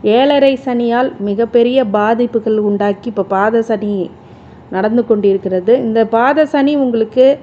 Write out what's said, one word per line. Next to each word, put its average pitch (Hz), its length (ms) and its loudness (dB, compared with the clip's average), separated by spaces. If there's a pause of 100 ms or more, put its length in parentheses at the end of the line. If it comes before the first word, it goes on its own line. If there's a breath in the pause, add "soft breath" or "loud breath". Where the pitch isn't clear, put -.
(160)
ஏழரை 277 360 4 (120)
சனியால் 240 440 -2 (120)
மிகப்பெரிய 233 580 0 (160)
பாதிப்புகள் 220 640 0 (100)
உண்டாக்கி 202 420 -2
இப்போ 208 220 -4
பாத 220 300 0
சனி 214 280 -4 (840 loud breath)
நடந்து 220 300 0
கொண்டிருக்கிறது. 196 680 0 (140)
இந்த 226 200 0
பாத 262 400 2
சனி 285 280 0 (100)
உங்களுக்கு 233 420 2 (160)